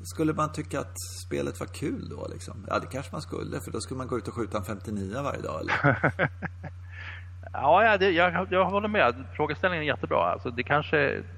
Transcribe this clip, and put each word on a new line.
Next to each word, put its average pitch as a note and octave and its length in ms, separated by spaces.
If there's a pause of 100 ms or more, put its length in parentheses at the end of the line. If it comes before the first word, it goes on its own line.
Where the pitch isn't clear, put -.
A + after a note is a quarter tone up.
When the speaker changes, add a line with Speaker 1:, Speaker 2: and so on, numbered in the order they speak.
Speaker 1:
Skulle D#3 280
man D#3 200
tycka F3 280
att - 140 (320)
spelet - 340
var - 60
kul - 420
då, - 240
liksom? - 360
Ja, G#2 100
det - 80
kanske C#3 260
man - 100
skulle, - 380
för - 100
då A2+ 100
skulle C3 180
man B2+ 80
gå A#2+ 120
ut G#2 100
och - 60
skjuta G#2+ 240
en G2+ 60
femtionio G#2 580
varje - 200
dag, D#2+ 180
eller? - 400 (120)
Speaker 2:
<laughs> - 180 (1200)
Ja, D3+ 320
ja, G#3+ 140
det, F#3+ 120
jag, F3 400
jag F#3 140
håller G3+ 240
med. D#3 260 (220)
Frågeställningen D3+ 480
är - 40
jättebra. A2 440
Alltså, B2 180
det A#2+ 120
kanske, D3 600 (160)